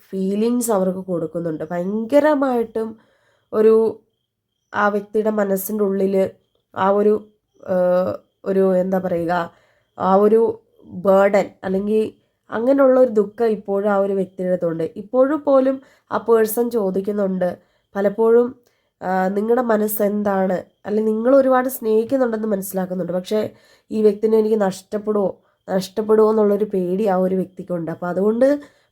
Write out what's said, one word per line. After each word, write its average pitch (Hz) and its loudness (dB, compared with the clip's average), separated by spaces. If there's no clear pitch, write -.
ഫീലിങ്സ് 214 -2
അവർക്ക് 185 0
കൊടുക്കുന്നുണ്ട്. 165 -6
ഭയങ്കരമായിട്ടും 226 -2
ഒരു 220 2
ആ 208 2
വ്യക്തിയുടെ 208 -2
മനസ്സിൻ്റെ 208 -2
ഉള്ളിൽ 196 0
ആ 190 0
ഒരു, 208 0
ഏഹ്, 180 0
ഒരു 190 2
എന്താ 185 0
പറയുക, 175 -4
ആ 185 2
ഒരു 220 2
ബർഡൻ 196 2
അല്ലെങ്കിൽ 208 -2
അങ്ങനെയുള്ള 262 4
ഒരു 254 6
ദുഃഖം 214 0
ഇപ്പോഴും 202 -2
ആ 196 2
ഒരു 196 0
വ്യക്തിയുടെ 185 -4
അടുത്തുണ്ട്. 165 -2
ഇപ്പോഴും 262 0
പോലും 269 2
ആ 208 -2
പേഴ്സൺ 226 0
ചോദിക്കുന്നുണ്ട് 190 -2
പലപ്പോഴും, 226 2
ആ, 185 0
നിങ്ങളുടെ 220 0
മനസ്സെന്താണ്, 208 0
അല്ലെങ്കിൽ 220 -2
നിങ്ങൾ 233 2
ഒരുപാട് 262 4
സ്നേഹിക്കുന്നുണ്ടെന്ന് 226 -2
മനസ്സിലാക്കുന്നുണ്ട്. 185 -4
പക്ഷേ 196 -4
ഈ 214 -2
വ്യക്തിനെ 214 2
എനിക്ക് 214 2
നഷ്ടപ്പെടുവോ, 208 -2
നഷ്ടപ്പെടുവോ 214 2
എന്നുള്ളൊരു 208 2
പേടി 190 -2
ആ 185 2
ഒരു 185 0
വ്യക്തിക്കുണ്ട്. 180 -6
അപ്പോൾ 170 -8
അതുകൊണ്ട് 226 2